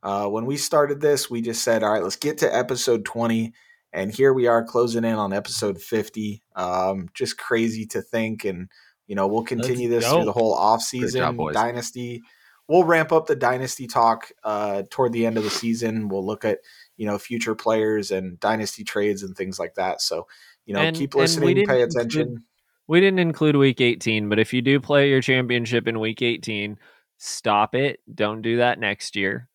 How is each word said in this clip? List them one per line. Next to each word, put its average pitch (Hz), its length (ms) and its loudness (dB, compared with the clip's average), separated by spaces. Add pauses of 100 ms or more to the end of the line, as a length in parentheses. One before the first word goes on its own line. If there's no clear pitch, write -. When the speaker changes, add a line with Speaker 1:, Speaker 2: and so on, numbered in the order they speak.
Speaker 1:
Uh, 101 240 -2
when 110 180 -4
we 139 120 -4
started 143 420 2
this, 147 300 2
we 120 100 -4
just 113 240 -4
said, 113 180 2
"All 107 120 2
right, 101 100 0
let's 95 140 -4
get 151 220 -4
to - 140 2
episode 123 520 0
twenty." 113 480 -2 (400)
And 95 200 -4
here 135 200 6
we 123 140 4
are 117 180 4
closing 117 400 0
in 113 100 0
on 104 160 -2
episode 101 500 -4
fifty. 107 600 -6 (160)
Um, 92 560 -2
just - 240 -6
crazy 113 500 -2
to - 140 -6
think. 113 420 -6
And, 95 240 -6 (400)
you 104 80 -10
know, 98 120 0
we'll 110 160 0
continue 120 440 -2
Speaker 2:
Let's 117 180 2
Speaker 1:
this 123 60 4
through 170 100 4
Speaker 2:
go. - 40 0
Speaker 1:
the 104 60 -2
whole 110 240 2
off 107 240 4
Speaker 3:
Great 123 220 -6
job, 101 100 -2
Speaker 1:
season 80 260 0
Speaker 3:
boys. 76 160 -4
Speaker 1:
dynasty. 120 720 -4 (440)
We'll 175 160 6
ramp 160 280 4
up 160 160 4
the 147 80 2
dynasty 127 500 -2
talk, 117 460 2 (120)
uh, 104 460 -2
toward 123 240 0
the 117 140 2
end 113 100 0
of 110 60 -2
the 104 80 -2
season. 110 580 -4
We'll 95 160 -4
look 107 180 -6
at, 107 180 0 (360)
you 110 80 -8
know, 104 140 -2
future 117 340 -6
players 110 560 0
and 92 300 -6
dynasty 107 440 -2
trades 101 380 -2
and 95 160 -12
things 95 220 -8
like 87 160 -8
that. 92 260 -4
So, 85 240 -4 (400)
you 104 80 -8
know, 101 60 -2
Speaker 2:
And, 160 160 0
Speaker 1:
keep 139 180 -6
Speaker 2:
and 139 60 2
we - 20 6
Speaker 1:
listening, 165 320 2
Speaker 2:
didn't 202 140 2
Speaker 1:
pay 127 160 4
Speaker 2:
include, 117 120 -2
Speaker 1:
attention. 120 480 -2 (440)
Speaker 2:
we 165 120 4
didn't 190 200 4
include 156 360 2
week 135 240 4
eighteen, 110 480 0
but 104 120 2
if 110 120 2
you 123 120 0
do 139 160 4
play 143 320 4
your 131 100 4
championship 120 680 0
in 113 120 -2
week 110 240 -4
eighteen, 104 560 -4 (400)
stop 107 560 0
it. 135 240 0 (120)
Don't 107 300 -2
do 117 160 0
that 120 220 2
next - 360 -4
year. 104 400 -4